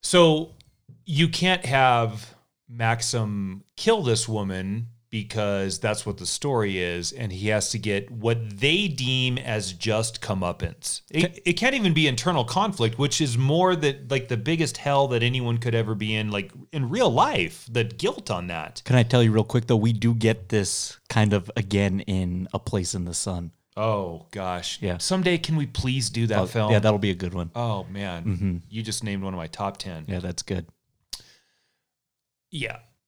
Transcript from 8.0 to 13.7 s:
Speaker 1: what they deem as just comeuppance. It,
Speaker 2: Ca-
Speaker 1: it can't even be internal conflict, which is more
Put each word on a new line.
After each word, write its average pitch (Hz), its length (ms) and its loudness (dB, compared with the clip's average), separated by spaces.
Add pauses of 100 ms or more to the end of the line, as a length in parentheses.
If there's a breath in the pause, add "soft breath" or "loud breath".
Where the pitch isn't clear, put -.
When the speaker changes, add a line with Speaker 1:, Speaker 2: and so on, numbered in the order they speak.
Speaker 1:
what 113 480 -2
they 165 280 2
deem 127 520 -2
as 107 340 -4
just 110 480 -2
comeuppance. 87 880 -4
It, 160 120 0 (120)
Speaker 2:
Ca- - 120 -20
Speaker 1:
it 175 80 2
can't 247 200 2
even 196 220 4
be 156 120 4
internal 135 380 2
conflict, 151 540 0
which 143 200 0
is 131 160 0
more 160 400 4